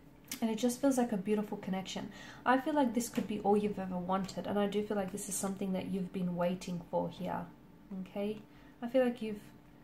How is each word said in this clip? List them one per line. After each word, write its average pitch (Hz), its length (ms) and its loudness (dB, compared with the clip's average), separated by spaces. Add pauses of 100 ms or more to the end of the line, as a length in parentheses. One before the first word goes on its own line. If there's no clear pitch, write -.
(420)
And 226 80 2
it 220 60 0
just 240 260 0
feels 269 160 6
like 240 140 4
a 214 60 2
beautiful 208 420 0
connection. - 520 -4 (320)
I 254 140 6
feel 302 160 0
like 269 220 4
this 240 120 2
could 190 200 -2
be 208 140 -2
all 202 140 6
you've 208 220 2
ever 185 200 -4
wanted, 185 500 -2
and 202 100 0
I 202 80 4
do 202 180 0
feel 208 140 -2
like 190 140 -2
this 196 180 -6
is 185 60 -4
something 190 380 -2
that 185 160 -2
you've 185 220 -2
been 180 240 0
waiting 175 540 0
for 175 180 0
here, 175 380 -6 (560)
okay? 202 400 -4 (400)
I 240 60 -4
feel 254 180 6
like 240 160 0
you've, 214 220 -6 (400)